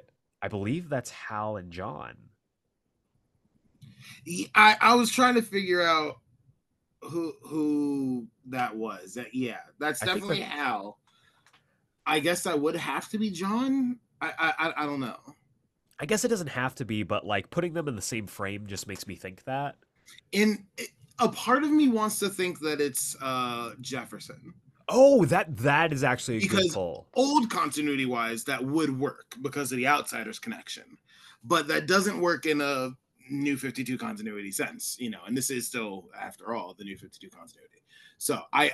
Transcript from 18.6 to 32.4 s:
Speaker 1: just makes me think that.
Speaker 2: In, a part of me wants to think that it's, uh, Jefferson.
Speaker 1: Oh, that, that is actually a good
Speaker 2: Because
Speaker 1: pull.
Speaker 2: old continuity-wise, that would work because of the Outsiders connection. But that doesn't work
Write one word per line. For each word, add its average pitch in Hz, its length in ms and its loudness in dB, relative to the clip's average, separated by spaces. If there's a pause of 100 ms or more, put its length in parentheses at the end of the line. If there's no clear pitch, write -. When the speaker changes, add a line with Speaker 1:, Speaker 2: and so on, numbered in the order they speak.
Speaker 1:
just 98 200 -8
makes 95 200 -10
me 90 100 -10
think 92 280 -14
that. 135 320 -6 (560)
Speaker 2:
In, 208 340 2 (520)
a - 100 4
part 254 340 2
of 302 80 0
me 302 180 6
wants 214 300 2
to 202 100 0
think 180 320 -4
that 151 200 -2
it's, - 420 -2
uh, 120 580 -4
Jefferson. 123 760 -12 (340)
Speaker 1:
Oh, 254 380 10
that, 160 320 2
that 147 340 4
is 135 120 0
actually 123 340 2
a - 20 0
good 196 100 0
Speaker 2:
Because 185 240 2
Speaker 1:
pull. 87 400 -4
Speaker 2:
old 269 340 4
continuity-wise, 135 960 -2
that 131 200 -2
would 139 340 2
work - 420 -4
because 135 320 -4
of 131 60 -4
the 123 80 0
Outsiders 117 520 0
connection. - 600 -12 (440)
But 147 260 0
that 151 180 0
doesn't 190 340 2
work 170 260 2